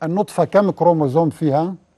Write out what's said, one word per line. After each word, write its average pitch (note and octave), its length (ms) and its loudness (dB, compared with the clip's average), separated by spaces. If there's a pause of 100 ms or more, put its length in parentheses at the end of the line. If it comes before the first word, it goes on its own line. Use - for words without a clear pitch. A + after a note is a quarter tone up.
النطفة F3 420 -2
كم G3 260 2
كروموزوم D#3+ 580 2
فيها؟ D#3+ 460 -2 (220)